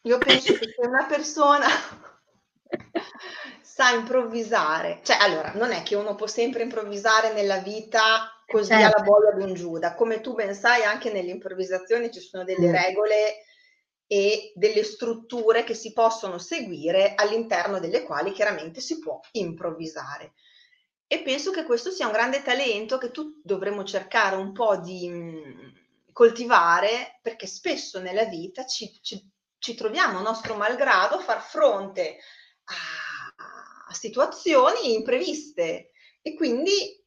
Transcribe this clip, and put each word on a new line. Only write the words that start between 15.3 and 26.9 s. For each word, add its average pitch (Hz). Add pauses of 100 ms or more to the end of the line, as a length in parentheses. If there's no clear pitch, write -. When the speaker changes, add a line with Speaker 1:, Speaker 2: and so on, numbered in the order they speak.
Speaker 1:
che 226
si 226
possono 220
seguire, 190
all'interno 202
delle 180
quali 165
chiaramente 190
si 311
può 160 (140)
improvvisare. 160 (720)
E 320
penso 285
che 339
questo 254
sia 302
un 214
grande 254
talento 247
che 247
tu 302
dovremmo 196
cercare 196
un 196
po' 214
di, 175
mm, 160 (440)
coltivare, 226